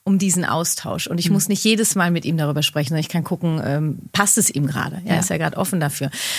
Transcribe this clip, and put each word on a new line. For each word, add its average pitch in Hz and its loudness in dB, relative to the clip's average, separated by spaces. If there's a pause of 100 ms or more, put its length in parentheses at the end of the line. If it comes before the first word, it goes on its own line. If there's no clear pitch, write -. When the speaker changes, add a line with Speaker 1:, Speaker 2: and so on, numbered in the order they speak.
Speaker 1:
um 196 4
diesen 180 2
Austausch - -2
und 170 -2
ich 175 2
Speaker 2:
Mhm. 202 4
Speaker 1:
muss 196 2
nicht 202 0
jedes 220 2
Mal 175 4
mit 170 0
ihm 165 0
darüber 147 0
sprechen, 143 0
sondern 156 0
ich 147 -6
kann 170 0
gucken, 165 -2
ähm, 151 0 (120)
passt - 2
es - 2
ihm 139 2
gerade? 151 -4
Ja, 190 0
Speaker 2:
Ja. - 2
Speaker 1:
ist 180 -2
er 165 0
gerade 156 -2
offen 185 0
dafür? 143 -2 (280)